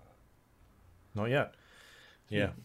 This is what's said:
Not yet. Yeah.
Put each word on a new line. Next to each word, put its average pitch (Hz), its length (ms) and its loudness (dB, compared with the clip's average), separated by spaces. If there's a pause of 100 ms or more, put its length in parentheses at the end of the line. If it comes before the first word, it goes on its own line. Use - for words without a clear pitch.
(1160)
Not 104 120 -2
yet. 127 280 2 (760)
Yeah. 101 200 2 (140)